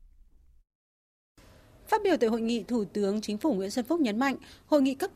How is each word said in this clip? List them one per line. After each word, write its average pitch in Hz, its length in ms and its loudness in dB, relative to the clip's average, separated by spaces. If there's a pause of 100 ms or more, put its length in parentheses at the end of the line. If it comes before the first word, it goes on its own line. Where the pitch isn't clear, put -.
(1900)
Phát 440 160 2
biểu 359 160 4
tại 226 100 2
hội 226 100 0
nghị, 226 280 -2
Thủ 226 160 0
tướng 202 360 -2
Chính 208 180 -6
phủ 302 160 0
Nguyễn 190 160 -4
Xuân 247 140 -4
Phúc 339 160 -2
nhấn 220 180 0
mạnh, 269 180 0 (300)
hội 294 160 4
nghị 262 120 2
cấp 370 220 -4